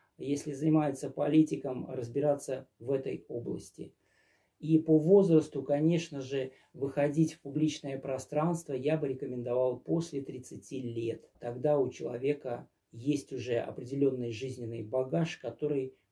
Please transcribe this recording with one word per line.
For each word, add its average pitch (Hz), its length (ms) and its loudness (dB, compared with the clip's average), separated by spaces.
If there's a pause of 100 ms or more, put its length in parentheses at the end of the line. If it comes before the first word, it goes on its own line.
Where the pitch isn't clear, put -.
(160)
если 143 360 -4
занимается 151 580 2
политиком, 147 800 2
разбираться 131 800 -2 (100)
в 120 140 -4
этой - 340 -4
области. - 680 -10 (680)
И 156 180 4
по 156 180 6
возрасту, 160 680 6
конечно 156 560 2
же, 131 320 -4 (200)
выходить 143 600 0
в - 80 -20
публичное 139 580 -4
пространство 147 760 -2
я 139 220 2
бы 147 120 0
рекомендовал 127 720 0
после 160 400 0
тридцати 127 600 -10
лет. 117 480 -6 (120)
Тогда 127 380 0
у 127 100 2
человека 123 800 -4 (240)
есть 135 400 -2
уже 120 240 -2
определенный 123 720 -2
жизненный 113 540 -8
багаж, 131 540 -2
который 135 580 -4 (160)